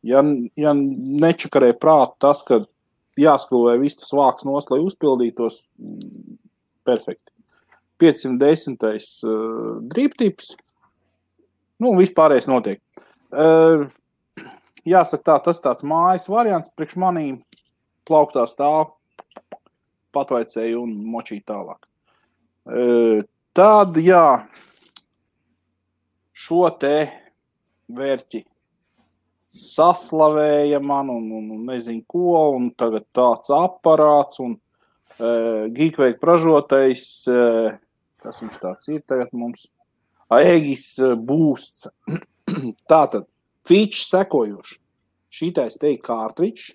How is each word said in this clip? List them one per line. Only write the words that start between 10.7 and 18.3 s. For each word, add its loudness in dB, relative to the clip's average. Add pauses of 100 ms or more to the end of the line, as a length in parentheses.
Nu, 0
un 4
vispārējais 4
notiek. -2 (540)
Eh, 4 (960)
jāsaka 0
tā, 2
tas -2
tāds -4
mājas -2
variants -2
priekš -12
manīm. -4 (640)
Plauktā 2